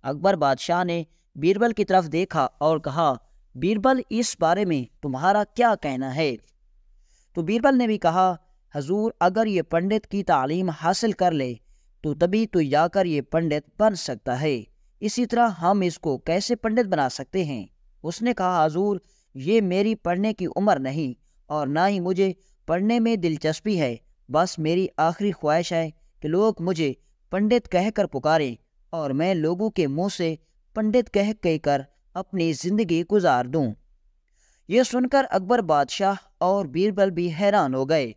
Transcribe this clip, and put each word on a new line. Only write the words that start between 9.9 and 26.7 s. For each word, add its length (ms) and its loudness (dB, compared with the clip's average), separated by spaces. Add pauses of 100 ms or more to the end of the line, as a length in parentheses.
की 180 -4
तालीम 480 0
हासिल 420 -2
कर 200 0
ले 200 -4 (500)
तो 100 -2
तभी 320 2
तो 180 0
जाकर 420 2
ये 160 -2
पंडित 440 -2 (140)
बन 160 2
सकता 400 -6
है, 200 -2 (460)
इसी 240 -2
तरह 340 2
हम 240 2
इसको 340 -2
कैसे 380 -2
पंडित 300 0
बना 240 0
सकते 360 -6
हैं?" 220 -8 (360)
उसने 300 -4
कहा, 300 2
"हजूर, 380 0 (340)
ये 260 2
मेरी 340 0
पढ़ने 380 -2
की 120 -6
उम्र 340 2
नहीं 340 -4 (360)
और 180 -4
ना 180 0
ही 140 0
मुझे 340 0 (340)
पढ़ने 320 0
में 220 0
दिलचस्पी 560 -2
है, 220 -2 (300)
बस 300 0
मेरी 300 0 (100)
आखिरी 320 0
ख्वाहिश 420 -2
है 160 0 (320)
कि 60 -6
लोग 340 2
मुझे 340 -2 (360)